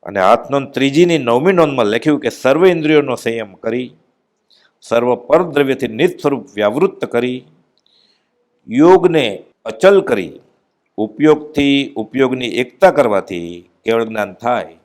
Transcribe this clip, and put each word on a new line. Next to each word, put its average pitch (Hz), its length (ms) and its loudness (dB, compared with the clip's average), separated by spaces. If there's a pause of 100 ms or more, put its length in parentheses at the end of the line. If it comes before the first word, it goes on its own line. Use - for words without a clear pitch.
અને 101 180 -6
હાથ 113 260 0
નોંધ 139 240 -4
ત્રીજીની 143 520 2
નવમી 151 320 2
નોંધમાં 131 340 2
લખ્યું 139 300 0
કે 123 60 0
સર્વ 139 340 0 (120)
ઇન્દ્રિયોનો 151 480 0
સંયમ 113 280 -6 (120)
કરી, 120 260 -6 (960)
સર્વ 117 220 0 (180)
પરદ્રવ્યથી 139 720 0
નિસ્વરૂપ 139 460 -2 (120)
વ્યાવૃત્ત 120 440 -2 (120)
કરી, 123 260 -2 (1300)
યોગને 165 560 4 (440)
અચલ 190 280 4 (120)
કરી, 92 320 -4 (560)
ઉપયોગથી 143 800 0 (240)
ઉપયોગની 127 600 -4
એકતા 170 360 2
કરવાથી 92 540 -2 (320)
કેવળ 113 260 0
જ્ઞાન 104 240 -6 (100)
થાય. 104 420 -4